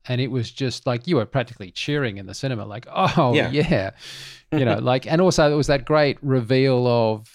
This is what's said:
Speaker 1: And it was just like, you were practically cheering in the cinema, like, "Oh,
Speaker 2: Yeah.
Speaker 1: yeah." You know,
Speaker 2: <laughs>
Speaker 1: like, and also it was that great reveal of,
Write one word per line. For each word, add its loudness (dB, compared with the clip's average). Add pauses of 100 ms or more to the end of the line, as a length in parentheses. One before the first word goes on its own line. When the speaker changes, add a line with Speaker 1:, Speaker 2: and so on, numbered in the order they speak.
Speaker 1:
And -2
it -2
was -4
just -6
like, -4
you 0
were 2
practically -6
cheering -4
in -14
the -16
cinema, -6
like, -14
"Oh, 2
Speaker 2:
Yeah. 2
Speaker 1:
yeah." 0 (600)
You 2
know, 2
Speaker 2:
<laughs> -4
Speaker 1:
like, 0
and 0
also 4
it 0
was 0
that 0
great 2
reveal 2
of, 0